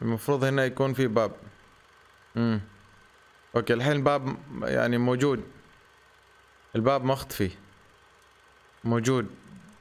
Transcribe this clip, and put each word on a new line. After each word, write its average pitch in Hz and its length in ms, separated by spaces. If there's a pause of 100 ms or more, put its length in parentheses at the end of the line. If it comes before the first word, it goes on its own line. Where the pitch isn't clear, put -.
المفروض 123 420
هنا 135 200
يكون 131 280
في 131 140
باب. 110 260 (1040)
امم. 113 240 (960)
اوكي، 120 180
الحين 131 180
الباب 139 440 (260)
يعني 120 360
موجود. 123 460 (1300)
الباب 127 280
مختفي. 131 460 (1300)
موجود. 117 420 (540)